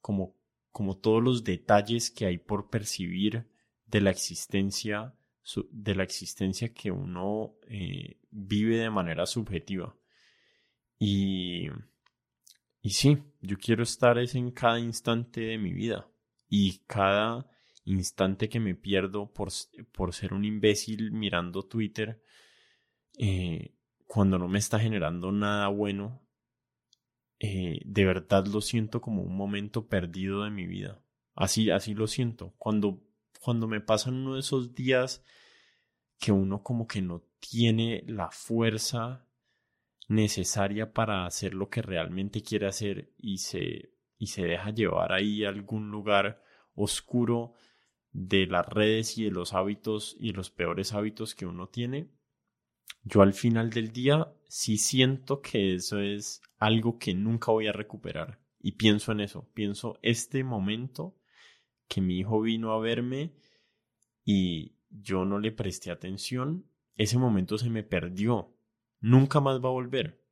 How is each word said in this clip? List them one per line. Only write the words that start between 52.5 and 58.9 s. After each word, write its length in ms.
yo 180
al 120
final 360
del 220
día 420
sí 300
siento 640
que 340
eso 240
es 420
algo 420
que 140
nunca 380
voy 160
a 60
recuperar. 640
Y 140
pienso 380